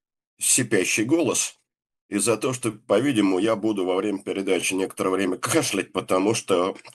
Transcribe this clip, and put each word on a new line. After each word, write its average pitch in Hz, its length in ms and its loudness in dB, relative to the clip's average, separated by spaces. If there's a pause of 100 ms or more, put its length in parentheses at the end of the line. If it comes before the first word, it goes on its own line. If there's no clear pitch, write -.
(400)
сипящий 110 640 0
голос 127 560 0 (500)
и 101 80 -2
за 110 200 0
то, 131 160 -4
что, 120 180 -4
по-видимому, 104 680 2
я 110 180 2
буду 101 280 -2
во 92 100 0
время 98 280 -2
передачи 95 500 -2
некоторое 95 380 -2
время 98 260 0
кашлять, 123 540 -2
потому 95 420 0
что, 92 440 0 (180)